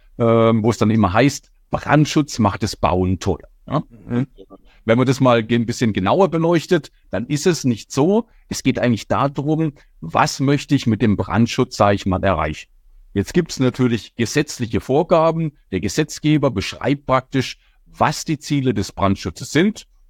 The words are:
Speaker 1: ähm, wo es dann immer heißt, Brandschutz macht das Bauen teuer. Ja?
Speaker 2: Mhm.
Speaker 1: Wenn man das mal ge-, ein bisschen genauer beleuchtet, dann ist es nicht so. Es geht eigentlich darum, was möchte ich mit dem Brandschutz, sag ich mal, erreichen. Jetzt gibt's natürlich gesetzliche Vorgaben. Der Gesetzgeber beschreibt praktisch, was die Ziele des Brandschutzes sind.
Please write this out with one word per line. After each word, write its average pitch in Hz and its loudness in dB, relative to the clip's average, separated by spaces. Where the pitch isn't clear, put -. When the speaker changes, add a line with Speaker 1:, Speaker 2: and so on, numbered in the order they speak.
Speaker 1:
ähm, 113 2
wo 117 4
es 110 0
dann 107 2
immer 107 2
heißt, 131 0
Brandschutz 147 0
macht 104 0
das - -6
Bauen 92 0
teuer. - -4
Ja? - -4
Speaker 2:
Mhm. 117 -6
Speaker 1:
Wenn 113 4
man 127 2
das 135 0
mal 120 4
ge-, 117 0
ein 117 0
bisschen 113 -2
genauer 113 2
beleuchtet, 165 0
dann 104 -6
ist 151 -2
es 170 0
nicht 117 -2
so. 196 0
Es - -10
geht - 2
eigentlich 117 -2
darum, 143 -2
was 151 -2
möchte 143 0
ich 135 0
mit 107 0
dem 107 2
Brandschutz, 110 0
sag 101 4
ich - -6
mal, 92 -2
erreichen. 78 -2
Jetzt 98 -2
gibt's 170 -2
natürlich 123 0
gesetzliche 117 -2
Vorgaben. 160 0
Der 190 -2
Gesetzgeber 151 0
beschreibt 117 -4
praktisch, 131 -2
was - -2
die 156 -4
Ziele 131 -2
des 98 -4
Brandschutzes 98 -4
sind. 190 0